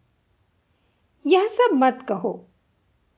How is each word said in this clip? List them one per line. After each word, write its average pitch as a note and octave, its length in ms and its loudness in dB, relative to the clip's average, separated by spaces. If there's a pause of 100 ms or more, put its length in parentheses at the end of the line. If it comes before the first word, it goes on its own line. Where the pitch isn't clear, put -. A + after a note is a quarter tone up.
(1300)
"यह F#4 220 2
सब A#4 240 0
मत B3+ 360 0
कहो, F#3+ 400 -8 (680)